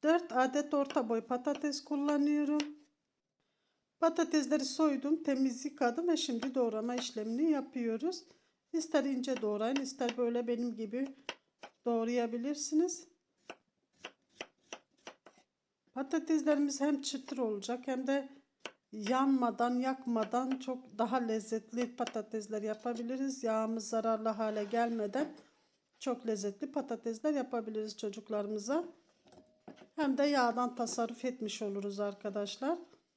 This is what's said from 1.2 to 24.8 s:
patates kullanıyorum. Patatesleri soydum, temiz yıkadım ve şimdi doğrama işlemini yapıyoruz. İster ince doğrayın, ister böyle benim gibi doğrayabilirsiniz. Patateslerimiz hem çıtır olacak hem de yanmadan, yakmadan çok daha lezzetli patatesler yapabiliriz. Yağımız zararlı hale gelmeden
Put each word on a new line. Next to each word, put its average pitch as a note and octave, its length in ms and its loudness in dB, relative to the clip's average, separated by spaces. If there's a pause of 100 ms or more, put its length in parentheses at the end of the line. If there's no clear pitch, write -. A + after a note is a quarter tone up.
patates C#4 640 -2
kullanıyorum. D4 760 2 (1400)
Patatesleri D#4 640 2
soydum, D4 580 2
temiz C4+ 420 0
yıkadım C#4+ 420 0
ve D#4+ 100 4
şimdi B3+ 380 -2
doğrama A#3 400 0
işlemini B3 560 0
yapıyoruz. C4 720 -2 (500)
İster D#4 300 2
ince C4 380 -2
doğrayın, A3 340 0
ister B3+ 420 -2
böyle A#3+ 300 0
benim A#3 280 -2
gibi A#3+ 400 -4 (680)
doğrayabilirsiniz. A#3+ 1200 0 (2750)
Patateslerimiz D4 880 2
hem C#4+ 200 2
çıtır C4+ 360 -6
olacak A#3 500 -2
hem B3+ 200 -2
de C#4 220 0 (640)
yanmadan, B3 880 2
yakmadan B3+ 800 0
çok B3+ 380 -8
daha A3 200 2
lezzetli A3+ 800 -2
patatesler G#3+ 680 -4
yapabiliriz. A#3+ 840 -4
Yağımız A3 460 0
zararlı A3 400 0
hale G#3+ 340 -2
gelmeden A#3 640 0 (720)